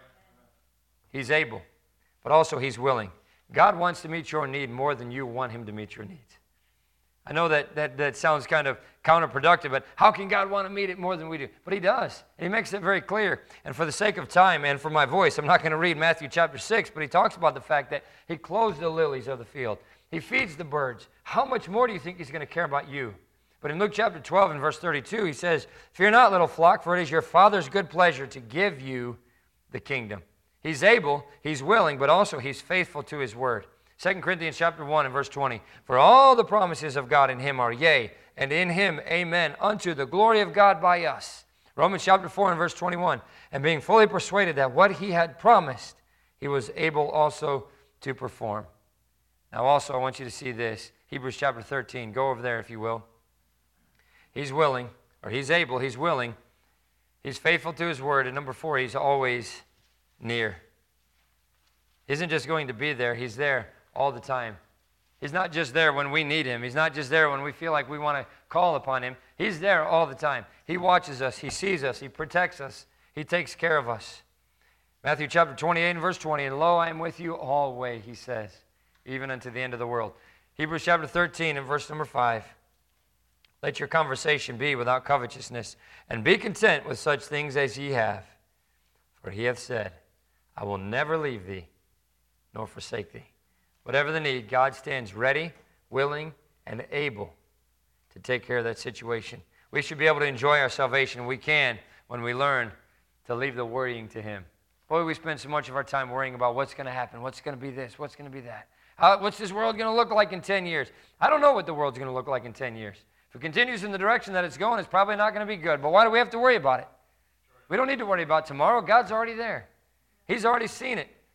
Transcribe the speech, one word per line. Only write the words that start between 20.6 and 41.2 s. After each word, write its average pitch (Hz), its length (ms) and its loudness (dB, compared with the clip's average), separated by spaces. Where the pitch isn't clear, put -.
birds. 139 420 -4
How 226 220 0
much 254 240 -4
more 233 180 2
do 220 60 -8
you 175 60 -8
think 175 180 -12
he's 151 120 -14
gonna 147 160 -8
care 170 200 -2
about 143 240 -2
you? 127 260 -8
But 147 80 -4
in 156 80 -4
Luke 208 140 0
chapter 196 260 0
twelve 175 320 2
and 147 80 -6
verse 143 180 -2
thirty-two, 170 460 -4
he 170 80 -2
says, 160 360 0
"Fear 196 180 4
not, 226 220 8
little 175 140 6
flock, 170 360 4
for 175 140 0
it 180 40 0
is 151 80 -4
your 156 120 2
Father's 180 480 6
good 190 200 -2
pleasure 151 380 2
to 127 140 -16
give 143 400 -2
you 123 360 -8
the 113 80 -10
kingdom." 110 420 -8
He's 151 220 -4
able, 165 420 4
he's 147 220 -6
willing, 165 340 2
but 139 120 4
also 165 300 4
he's 127 200 -8
faithful 170 440 -4
to 147 160 -10
his 117 180 -6
word. 120 280 -2
Second 185 260 -4
Corinthians 165 360 -4
chapter 160 260 0
one 147 220 0
and 127 80 -6
verse 139 160 -2
twenty, 127 320 -4
"For 127 120 2
all 254 380 12
the 233 80 6
promises 156 540 0
of 131 100 -2
God 139 220 6
in 127 100 -4
him 131 220 -2
are 120 100 2
yea, 131 400 4
and 135 160 -2
in 175 180 0
him 170 380 0
amen, 170 540 0
unto 190 320 0
the 139 120 -4
glory 214 360 4
of 180 100 -2
God 196 300 6
by 175 240 4
us." - 400 -8